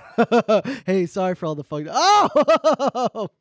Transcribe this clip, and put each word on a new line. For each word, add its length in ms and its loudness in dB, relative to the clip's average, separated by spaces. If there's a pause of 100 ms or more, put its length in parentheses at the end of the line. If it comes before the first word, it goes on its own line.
(160)
<laughs> 720 0
Hey, 200 0
sorry 280 -4
for 120 -10
all 80 -4
the 100 -12
fuck. 240 -10
Oh! 1400 2 (120)